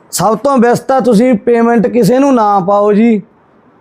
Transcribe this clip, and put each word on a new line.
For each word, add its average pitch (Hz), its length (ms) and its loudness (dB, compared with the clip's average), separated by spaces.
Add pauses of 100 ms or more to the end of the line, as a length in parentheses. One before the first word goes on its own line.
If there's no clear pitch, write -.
(120)
ਸਭ 202 260 -2
ਤੋਂ 277 200 -2
ਬੈਸਟ 240 340 0
ਆ 269 80 0
ਤੁਸੀਂ 247 340 2
ਪੇਮੈਂਟ 233 540 0
ਕਿਸੇ 240 320 0
ਨੂੰ 277 160 0
ਨਾ 208 240 0
ਪਾਓ 202 340 0
ਜੀ। 214 280 0 (600)